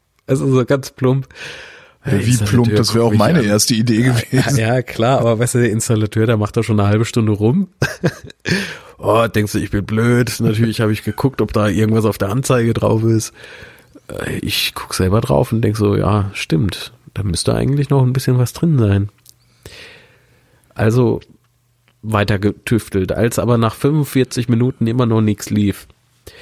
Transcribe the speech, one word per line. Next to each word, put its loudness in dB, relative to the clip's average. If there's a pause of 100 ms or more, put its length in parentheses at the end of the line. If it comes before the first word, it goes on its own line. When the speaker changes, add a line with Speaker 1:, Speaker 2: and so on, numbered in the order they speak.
(280)
Speaker 1:
Also 0
so 4
ganz -2
plump. 0 (760)
Speaker 2:
Ja, -2
wie 2 (140)
Speaker 1:
Installateur 0 (180)
Speaker 2:
plump, 2
das 2
wäre 2
Speaker 1:
guckt 4
Speaker 2:
auch 2
Speaker 1:
mich 2
Speaker 2:
meine 4
Speaker 1:
an. 2
Speaker 2:
erste 2
Idee 2
Speaker 1:
Ja, 2
Speaker 2:
gewesen. 0
Speaker 1:
ja, 0
klar, 0
aber 2
weißt -2
du, 0
der 2
Installateur, 0
der 2
macht -2
da 0
schon 0
eine 2
halbe 2
Stunde 0
rum. 0
<laughs> -16 (1200)
Oh, 0
denkst -2
du, -2
ich -6
bin -2
blöd? 0
Natürlich 0
habe 2
ich -4
geguckt, -2
ob -4
da 0
irgendwas 2
auf 0
der -4
Anzeige 0
drauf 0
ist. 0 (760)
Äh, -8
ich -4
guck -12
selber 2
drauf 0
und 0
denk 0
so, 2
„Ja, 0
stimmt, -4 (200)
da -6
müsste -2
eigentlich 0
noch 4
ein 2
bisschen 0
was 0
drin 0
sein.“ 2 (1600)
Also 2 (840)
weiter 0
getüftelt. -2
Als -2
aber 2
nach 0
fünfundvierzig -2
Minuten 0
immer 0
noch 2
nichts -2
lief, -2 (560)